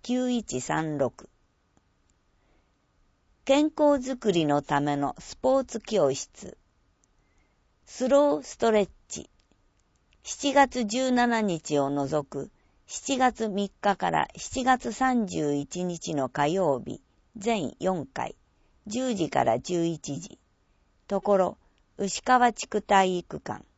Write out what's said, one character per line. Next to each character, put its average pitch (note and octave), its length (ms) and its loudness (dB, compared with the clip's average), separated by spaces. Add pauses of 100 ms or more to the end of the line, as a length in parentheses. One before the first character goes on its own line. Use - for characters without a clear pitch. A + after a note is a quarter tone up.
九 B3 300 -2
一 A#3 280 -4
三 D#3 380 -4
六。 - 320 -4 (2250)
健 C#4+ 200 4
康 D4 360 4
づ B3+ 160 -6
く G#3+ 140 0
り E3 160 4
の C#3+ 160 2
た D3 160 0
め C#3+ 160 0
の C#3+ 240 -2
ス - 160 -16
ポ C4 240 2
ー C4 60 -4
ツ - 160 -10
教 D#3+ 320 2
室。 - 440 -12 (1300)
ス - 240 -4
ロ C#4+ 300 4
ー C4 40 -18
ス - 140 -18
ト A3+ 140 2
レ G#3+ 100 6
ッ F#3 80 0 (180)
チ。 - 220 -14 (1000)
七 C#4 240 -2
月 C4 300 4
十 B3+ 280 -2
七 A#3+ 300 2
日 D#3+ 380 -2
を C3+ 100 2
除 C#3+ 400 -2
く、 - 220 -10 (340)
七 - 320 -6
月 A#3+ 300 0
三 G3+ 220 -2
日 G3+ 260 0
か F3 160 -2
ら D#3 240 0
七 - 300 -6
月 B3 260 2
三 B3 340 0
十 D#3 300 -2
一 F3 300 -4
日 E3+ 300 -6
の C3+ 120 0
火 D3 200 0
曜 D#3+ 340 0
日、 - 200 -12 (360)
全 G#3 420 -4
四 F3 260 -2
回、 - 300 -8 (520)
十 B3 260 -2
時 F3 160 -2
か B2+ 160 2
ら A#2+ 120 2
十 E3+ 280 -2
一 D#3+ 340 -6
時。 - 180 -18 (680)
と G3 140 -2
こ G3+ 160 4
ろ、 F3+ 200 2 (400)
牛 G3 240 -6
川 B3 300 4
地 - 160 -8
区 G#3 140 -4
体 F#3+ 380 4
育 - 200 -10
館。 - 240 -10 (140)